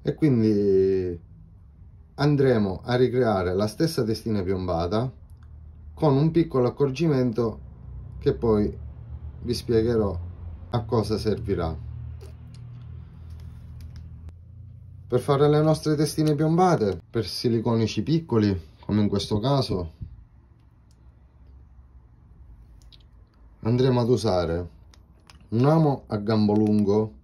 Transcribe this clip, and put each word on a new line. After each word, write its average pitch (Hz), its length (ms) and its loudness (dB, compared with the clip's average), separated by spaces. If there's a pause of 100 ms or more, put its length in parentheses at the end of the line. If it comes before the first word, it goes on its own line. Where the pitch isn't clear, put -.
e 143 100 -2
quindi 98 1040 2 (920)
andremo 131 720 2
a 120 100 -4
ricreare 113 600 2
la 101 100 2
stessa 151 380 -2
testina 110 400 -2
piombata 92 680 -2 (840)
con 147 200 4
un 151 140 4
piccolo 160 380 2
accorgimento 127 920 0 (600)
che - 160 0
poi 107 420 2 (640)
vi 120 140 -4
spiegherò 110 720 0 (440)
a 131 120 -2
cosa 107 340 0
servirà. 87 580 -2 (3250)
Per 127 120 2
fare 143 300 4
le 151 140 4
nostre 156 320 2
testine 151 400 0
piombate 156 720 2
per 113 160 -2
siliconici 113 800 0
piccoli, 113 520 2 (260)
come 101 200 0
in 104 80 2
questo 101 300 -2
caso, 107 540 -2 (3750)
andremo 123 380 2
ad 117 100 0
usare 90 600 0 (800)
un 117 160 2
amo 151 400 4
a 110 120 -4
gambo 104 360 2
lungo 107 600 2 (100)